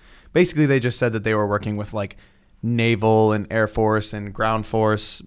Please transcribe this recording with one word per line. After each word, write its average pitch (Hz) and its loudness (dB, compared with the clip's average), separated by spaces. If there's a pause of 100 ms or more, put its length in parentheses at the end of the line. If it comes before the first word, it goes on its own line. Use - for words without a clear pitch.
(320)
basically, 170 2
they 135 2
just 120 -4
said 120 0
that 107 -4
they 110 0
were 107 0
working 104 -2
with, 104 -8
like, 104 -8 (460)
naval 110 4
and 104 -2
air 110 0
force 107 -2
and 104 -10
ground 110 -2
force, 110 -2